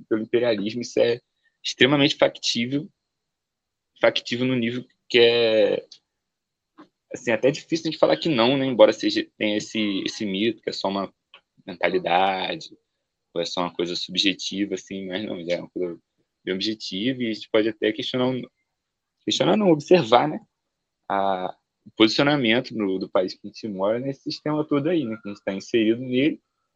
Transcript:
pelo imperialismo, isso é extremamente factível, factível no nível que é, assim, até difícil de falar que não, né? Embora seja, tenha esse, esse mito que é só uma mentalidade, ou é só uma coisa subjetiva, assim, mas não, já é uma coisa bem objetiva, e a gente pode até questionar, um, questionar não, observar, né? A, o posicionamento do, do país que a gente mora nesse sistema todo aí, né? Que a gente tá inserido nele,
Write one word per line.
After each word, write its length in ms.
pelo 140
imperialismo, 580
isso 200
é 200
extremamente 520
factível, 760
factível 460
no 80
nível 300
que 100
é, 680
assim, 200
até 180
difícil 400
de 80
falar 180
que 120
não, 280
né? 80
Embora 280
seja, 340
tenha 200
esse, 500
esse 180
mito 380
que 80
é 20
só 160
uma 240
mentalidade, 1040
ou 60
é 40
só 180
uma 100
coisa 240
subjetiva, 800
assim, 320
mas 180
não, 200
já 100
é 40
uma 120
coisa 280
bem 100
objetiva, 680
e 80
a 20
gente 180
pode 180
até 240
questionar, 340
um, 160
questionar 320
não, 140
observar, 580
né? 120
A, 480
o 100
posicionamento 800
do, 240
do 100
país 240
que 120
a 20
gente 220
mora 300
nesse 240
sistema 440
todo 220
aí, 160
né? 180
Que 60
a 40
gente 120
tá 100
inserido 480
nele, 380